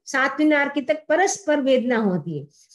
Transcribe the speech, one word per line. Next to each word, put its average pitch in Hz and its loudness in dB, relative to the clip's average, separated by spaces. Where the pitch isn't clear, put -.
सातवीं 269 0
नारकी 294 2
तक 302 -4
परस्पर 311 0
वेदना 254 2
होती 170 -2
है। 135 -14